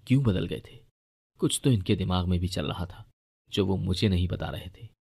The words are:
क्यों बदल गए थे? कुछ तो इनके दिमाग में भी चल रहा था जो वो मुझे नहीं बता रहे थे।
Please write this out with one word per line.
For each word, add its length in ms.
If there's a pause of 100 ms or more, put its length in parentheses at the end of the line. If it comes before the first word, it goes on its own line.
क्यों 160
बदल 220
गए 160 (100)
थे? 180 (500)
कुछ 240
तो 80
इनके 240
दिमाग 320
में 120
भी 80
चल 200
रहा 180
था 240 (400)
जो 160
वो 120
मुझे 320
नहीं 180
बता 220
रहे 200
थे। 180 (320)